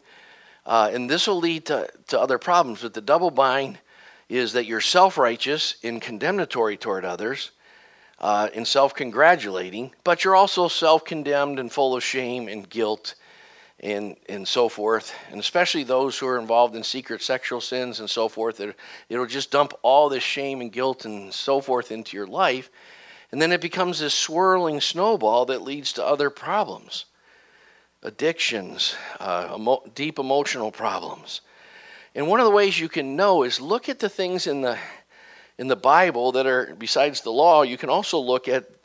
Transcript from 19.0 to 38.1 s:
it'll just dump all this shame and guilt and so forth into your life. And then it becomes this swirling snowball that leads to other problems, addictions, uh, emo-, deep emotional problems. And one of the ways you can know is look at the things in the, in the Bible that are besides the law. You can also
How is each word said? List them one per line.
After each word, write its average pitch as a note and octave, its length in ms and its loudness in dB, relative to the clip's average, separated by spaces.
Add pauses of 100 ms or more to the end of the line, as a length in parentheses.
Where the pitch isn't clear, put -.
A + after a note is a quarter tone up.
it'll B2 160 -2
just B2+ 260 -6
dump C#3+ 300 2
all C#3 260 6
this C3+ 160 -2
shame C#3 380 -4
and A#2 100 -10
guilt B2+ 320 -4
and G2+ 300 -12
so C#3 260 0
forth B2+ 320 -2
into A2+ 240 -10
your G2 120 -8
life. C3 420 -2 (640)
And C3+ 80 -4
then E3 100 4
it F3 100 2
becomes F3+ 380 -2
this D3 140 -2
swirling F3 640 2
snowball C3+ 680 2
that B2 160 -4
leads C#3 300 -8
to - 120 -6
other C#3+ 240 0
problems, D#3 760 -6 (1000)
addictions, A2 920 -2 (260)
uh, F2 360 -4
emo-, A#2 260 0 (140)
deep D3+ 240 -6
emotional C3+ 500 -2
problems. F2+ 720 -8 (720)
And C#3+ 140 -4
one G#3 120 4
of B3 60 6
the G#3+ 60 6
ways G3 280 4
you E3 80 -2
can C3+ 280 -4
know F#3 260 4
is B2 180 -2
look F3+ 300 -4
at C4 80 -6
the A3 100 -2
things F3+ 380 -4
in C#3+ 160 -2
the, A#2+ 160 -2 (800)
in B2 100 -8
the C3+ 80 2
Bible C3 580 4
that C3 120 2
are B2+ 320 0
besides C3+ 440 0
the A#2 100 -6
law. D3+ 320 8
You B2+ 120 -2
can C3 140 -6
also F3 300 0